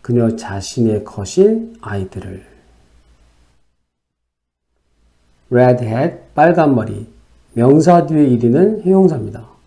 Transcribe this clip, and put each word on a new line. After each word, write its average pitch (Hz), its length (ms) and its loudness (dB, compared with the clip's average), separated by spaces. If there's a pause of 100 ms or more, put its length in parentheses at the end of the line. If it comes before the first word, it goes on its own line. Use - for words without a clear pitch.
그녀 117 340 -2
자신의 104 680 -4
것인 202 760 -2
아이들을. 95 640 -12 (3000)
red 123 340 2
hat, 120 340 -4 (160)
빨간 160 400 2
머리. 107 320 -6 (480)
명사 151 520 4
뒤에 151 200 2
일이는 131 560 2
형용사입니다. 170 680 0 (180)